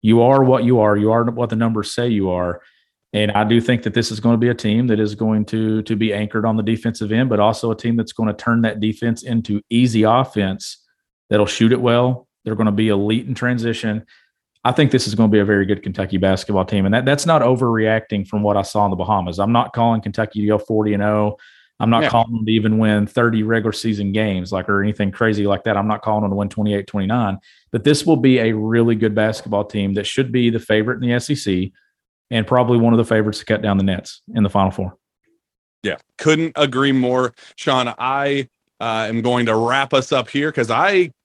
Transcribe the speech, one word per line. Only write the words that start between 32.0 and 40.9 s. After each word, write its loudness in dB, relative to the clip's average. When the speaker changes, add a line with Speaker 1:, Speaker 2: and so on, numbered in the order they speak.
Speaker 1:
and 0
probably 2
one 4
of 4
the 2
favorites 0
to -16
cut -2
down 0
the 2
nets -6
in 0
the 2
Final 2
Four. -8
Speaker 2:
Yeah, -6
couldn't 0
agree 0
more, 0
Sean. -2
I, -4
uh, -4
am -4
going 0
to 2
wrap 0
us 0
up 0
here -4
'cause -4
I 2